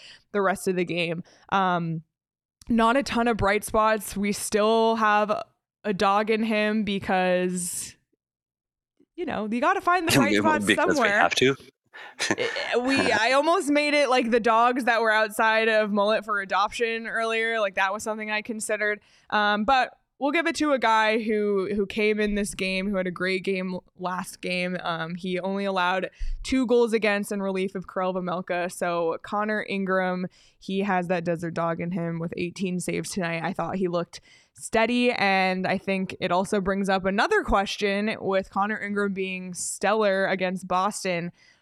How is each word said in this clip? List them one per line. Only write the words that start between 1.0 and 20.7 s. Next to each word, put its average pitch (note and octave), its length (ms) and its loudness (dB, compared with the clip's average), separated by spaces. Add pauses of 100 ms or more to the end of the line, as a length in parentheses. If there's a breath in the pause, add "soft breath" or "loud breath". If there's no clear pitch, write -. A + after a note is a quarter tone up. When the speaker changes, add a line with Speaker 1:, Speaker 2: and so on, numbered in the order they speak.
Speaker 1:
Um, E3+ 540 0 (640)
not A3+ 260 4
a C#4 80 2
ton A#3 240 0
of A#3 80 2
bright G3+ 300 0
spots. A3 500 0
We G3+ 160 0
still A3+ 640 2
have G#3+ 480 2 (400)
a G#3 100 0
dog G3+ 360 2
in A3 140 0
him G#3+ 400 0
because, F#3 1120 0 (1200)
you F4 100 -6
know, A3 260 -4
you A#3+ 80 -2
gotta F4 220 0
find F4 260 2
the - 40 2
Speaker 2:
<laughs> - 40 4
Speaker 1:
bright C4+ 200 4
spots G#3 300 2
Speaker 2:
Because - 240 2
we - 60 4
Speaker 1:
somewhere. G#3+ 240 2
Speaker 2:
have - 160 4
to. C3+ 200 2 (720 loud breath)
Speaker 1:
I, - 480 -2
we, B3+ 200 0
Speaker 2:
<laughs> - 140 2
Speaker 1:
I A3 220 2
almost D4+ 360 2
made D4 240 2
it, D4 160 4
like, B3+ 220 2
the B3 80 4
dogs A#3 460 4
that A#3 160 2
were A3+ 100 2
outside A3 560 2
of G#3+ 240 2
Mullet G#3 340 2
for G#3 160 -4
adoption A3+ 640 -2
earlier. A3+ 520 -2
Like, G3 160 -2
that F#3+ 180 0
was G#3+ 100 -6
something G#3+ 260 -6
I G#3+ 120 -2
considered. G#3+ 580 -4 (300 soft breath)
Um, G#3 360 2
but B3+ 320 2 (220)
we'll C#4 120 0
give D#4+ 140 2
it E4 120 0
to D4+ 160 2